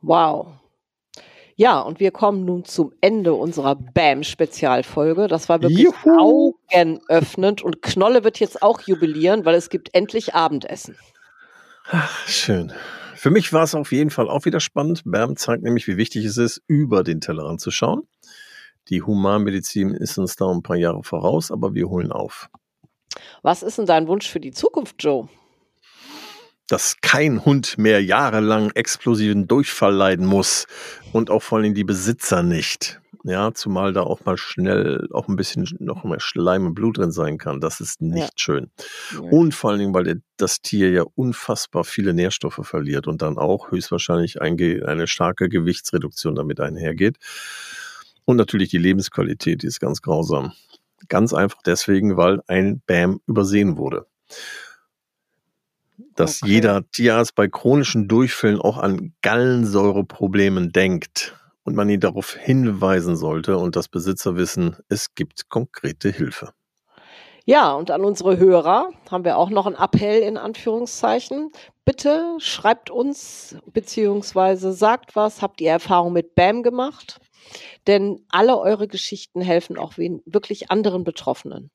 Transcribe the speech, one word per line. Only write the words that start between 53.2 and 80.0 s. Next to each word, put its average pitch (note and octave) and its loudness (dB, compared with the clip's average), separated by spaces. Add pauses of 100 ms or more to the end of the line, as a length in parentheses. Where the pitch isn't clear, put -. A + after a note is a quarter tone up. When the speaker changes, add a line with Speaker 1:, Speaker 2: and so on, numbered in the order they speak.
Speaker 2:
übersehen G2 2
wurde. D2 -6 (2000)
Dass E2 -2
Speaker 1:
Okay. G2+ 2
Speaker 2:
jeder G2+ 4
Tierarzt A#2 2
bei G#2 2
chronischen B2 0
Durchfällen A2+ 2
auch A2+ 0
an G2 -2
Gallensäureproblemen G2+ 0
denkt F#2 -2 (280)
und G2+ -4
man G#2 2
ihn G2+ 2
darauf G2 -4
hinweisen F#2+ 0
sollte E2 -2
und F2 -2
das F2 -2
Besitzer F2+ -4
wissen, F2 -2 (120)
es - -6
gibt - -10
konkrete - -6
Hilfe. - -6 (920)
Speaker 1:
Ja, A3+ 6
und D#3+ -6
an F3+ 0
unsere F#3 2
Hörer F#3 4 (180)
haben F3+ -4
wir D#3+ 2
auch F3+ 2
noch G3+ 0
einen G3 -4
Appell G#3 2
in G#3+ -2
Anführungszeichen. A#3+ -4 (320)
Bitte D#4+ 0
schreibt - -2
uns - -8 (180)
beziehungsweise F#3+ 0
sagt G#3+ 0
was, G#3+ -2
habt - -6
ihr D#3+ 2
Erfahrung F3 2
mit E3+ -2
bam G3+ 4
gemacht? B3 -4 (680)
Denn G3+ 2
alle G#3+ 4
eure G#3 0
Geschichten - -10
helfen F3 -2
auch - -10
wen-, F3 -6